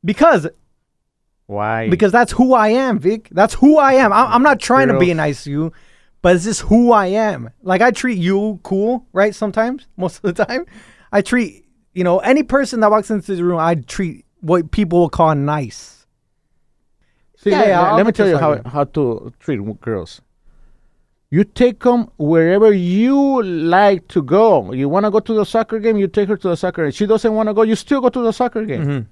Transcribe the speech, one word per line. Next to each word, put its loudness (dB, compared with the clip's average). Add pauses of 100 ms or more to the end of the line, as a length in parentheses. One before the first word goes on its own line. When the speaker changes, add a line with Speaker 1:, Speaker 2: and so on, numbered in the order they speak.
Speaker 1:
because 2 (1000)
Speaker 2:
Why? -4
Speaker 1:
because 0
that's 2
who 2
I 4
am, 0
Vic. -2
That's 0
who 6
I 4
am. 4
I, 2
I'm 2
not 4
trying 2
to 0
be 2
Speaker 2:
Girls. 0
Speaker 1:
nice -4
to -12
you, -4 (480)
but 4
it's -4
just -4
who 4
I 2
am. -4 (120)
Like, 0
I 4
treat -4
you -2
cool, -4
right? 0
Sometimes, -4
<laughs> -20
most -6
of -2
the 0
time. -8 (460)
I 0
treat, -4 (280)
you -4
know, 2
any 2
person -2
that 2
walks -2
into -6
the -4
room, -2
I 0
treat -8 (180)
what -2
people 0
will 2
call 0
nice. -8 (1300)
Speaker 2:
See, -4
Speaker 1:
Yeah, 4
Speaker 2:
let, 4
Speaker 1:
yeah, 2
Speaker 2:
let, 0
Speaker 1:
I'll 2
Speaker 2:
let 2
me 2
Speaker 1:
get -6
Speaker 2:
tell 2
Speaker 1:
this 2
Speaker 2:
you 0
how, 0
Speaker 1:
argument. -6
Speaker 2:
how -2
to -6
treat -6
w-, -10
girls. -10 (1080)
You 2
take -2
'em 0
wherever 2
you 0
like 0
to -2
go. 2
You -4
wanna 0
go 0
to -6
the 0
soccer -4
game, 0
you 0
take -2
her -2
to -8
the -2
soccer -6
game. -2
She -2
doesn't 0
wanna -2
go, 2
you 0
still -4
go -2
to -2
the -2
soccer -4
game. -6
Speaker 1:
Mm-hmm. -6